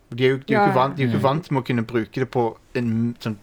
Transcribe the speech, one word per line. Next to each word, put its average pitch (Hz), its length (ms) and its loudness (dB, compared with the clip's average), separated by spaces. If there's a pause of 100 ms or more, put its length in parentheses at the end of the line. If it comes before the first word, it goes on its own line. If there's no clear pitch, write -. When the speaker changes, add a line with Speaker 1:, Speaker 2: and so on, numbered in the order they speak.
(140)
Speaker 1:
De 123 120 0
er 131 40 6
jo, 135 80 0
de 214 160 -2
er 214 40 4
jo - 20 4
Speaker 2:
Ja, 202 80 4
Speaker 1:
ikke 196 60 2
Speaker 2:
ja. 127 80 4
Speaker 1:
vant, 139 140 0
de 139 60 -2
er 131 40 2
jo 120 60 2
ikke 107 80 0
Speaker 3:
Mm. 135 80 2
Speaker 1:
vant 156 220 -2
med 135 120 0
å - 40 -10
kunne 120 200 -2
bruke 113 280 -4
det 131 160 -2
på 117 260 -2 (180)
en 117 460 -2
sånn 110 220 -6